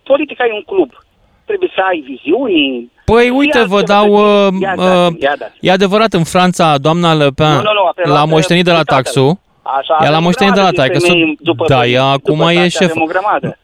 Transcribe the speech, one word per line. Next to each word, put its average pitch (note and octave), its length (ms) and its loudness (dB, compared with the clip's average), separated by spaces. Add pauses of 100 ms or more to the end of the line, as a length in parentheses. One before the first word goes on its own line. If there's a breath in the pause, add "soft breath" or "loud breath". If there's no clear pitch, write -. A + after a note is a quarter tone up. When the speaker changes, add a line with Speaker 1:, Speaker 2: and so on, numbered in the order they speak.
Speaker 1:
Politica C#4 420 -2
e A#3 80 -2
un G#3 120 -12
club. G3+ 240 -2 (560)
Trebuie G3 300 -4
să G3 140 -2
ai F3+ 100 -4
viziuni. C#3 920 -4 (140)
Speaker 2:
Păi, A3+ 160 2
Speaker 1:
Fie B3 100 2
Speaker 2:
uite, C#4+ 320 0
vă G3 140 -2
Speaker 1:
altceva G3+ 40 2
Speaker 2:
dau, G3+ 360 2
Speaker 1:
să G#3 60 4 (280)
Speaker 2:
uh, F#3+ 100 -4
Speaker 1:
ia, F#3+ 160 -4
Speaker 2:
uh, F3+ 300 2 (120)
Speaker 1:
ia, C#3 200 -2
da. A#2 60 -12 (140)
Speaker 2:
e E3+ 120 0
adevărat, G3+ 420 0
în E3+ 100 0
Franța, F3 540 2
doamna D#3+ 360 0
Le D3 220 2
Pen D#3 120 0
Speaker 1:
Nu, D3+ 80 2
nu, G#3+ 180 -2
nu, G3+ 140 0
a D#3+ 80 -2
preluat, D3+ 240 0
Speaker 2:
l-a D3 60 2
moștenit D#3+ 400 2
de F3 60 2
la E3+ 80 2
Speaker 1:
uh, D#3 60 0
tatăl. C3+ 180 0
Speaker 2:
Taxu. C#3 380 0 (200)
Speaker 1:
Așa, C#3 380 -4
Speaker 2:
Ea - 0 -
l-a D#3+ 80 2
Speaker 1:
avem D#3 160 0
Speaker 2:
moștenit F#3 300 0
de F#3+ 60 0
la F#3+ 100 2
Speaker 1:
grămadă F3 120 -2
de C3 120 0
Speaker 2:
taică-su. F3 180 0
Speaker 1:
femei D#3+ 300 0
după E3 260 -2
Speaker 2:
Da, C#3 80 2
Speaker 1:
părinți, B2 200 2
Speaker 2:
ea B2+ 80 2
acum C#3 340 0
Speaker 1:
după E3 140 0
Speaker 2:
e - 40 0
Speaker 1:
tatăl, F3 140 2
Speaker 2:
șefă. F3+ 220 -2
Speaker 1:
avem D#3+ 100 -4
o D#3+ 40 0
grămadă. F3 580 -4